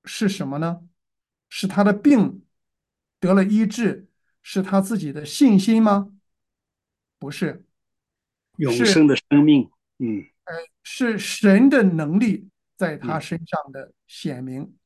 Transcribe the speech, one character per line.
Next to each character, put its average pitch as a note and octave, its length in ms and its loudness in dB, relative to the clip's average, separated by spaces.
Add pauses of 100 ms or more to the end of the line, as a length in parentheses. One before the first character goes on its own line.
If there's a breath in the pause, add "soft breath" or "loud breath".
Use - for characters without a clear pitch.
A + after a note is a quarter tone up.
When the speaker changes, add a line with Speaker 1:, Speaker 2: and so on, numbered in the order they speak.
Speaker 1:
是 - 240 -4
什 F3 180 -6
么 C#3 120 -8
呢？ E3+ 300 -8 (600)
是 - 180 -10
他 G3 180 0
的 G#3 80 4
病 G#3 500 2 (760)
得 F#3 160 2
了 F#3+ 100 4
医 G#3+ 220 0
治， A3 420 -4 (340)
是 - 200 -6
他 G3 180 0
自 G3+ 160 -4
己 D3+ 160 -8
的 D3 120 -14
信 A3+ 340 4
心 A3+ 240 2
吗？ G3+ 320 0 (1040)
不 C#3 120 -12
是。 - 340 -8 (920)
Speaker 2:
永 C3+ 160 -2
生 D#3+ 340 4
的 C#3 100 4
生 C#3+ 260 2
命， D3 220 4
Speaker 1:
是， - 60 -14 (280)
Speaker 2:
嗯。 A2 260 -6 (200)
Speaker 1:
呃， E3+ 100 -14 (280)
是 A3+ 360 -4
神 G#3+ 500 4
的 C4+ 140 4
能 E3 360 0
力 G#3+ 300 -2 (280)
在 D#3+ 200 -6
他 D#3 240 -8
身 E3 260 -10
上 C#3+ 260 -10
的 C3 200 -18 (140)
显 B2+ 360 -12
明， C3 200 -12
Speaker 2:
嗯。 - 120 -18 (120)